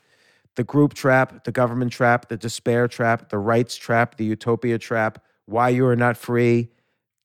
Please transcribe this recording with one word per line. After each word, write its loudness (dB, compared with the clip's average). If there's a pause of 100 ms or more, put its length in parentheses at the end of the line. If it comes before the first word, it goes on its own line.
(560)
The -2
group 2
trap, 0
the -8
government -2
trap, 0
the -8
despair -2
trap, -2
the -4
rights 0
trap, -2
the -4
utopia -2
trap, -4 (240)
why 0
you 2
are 2
not 2
free, 0 (560)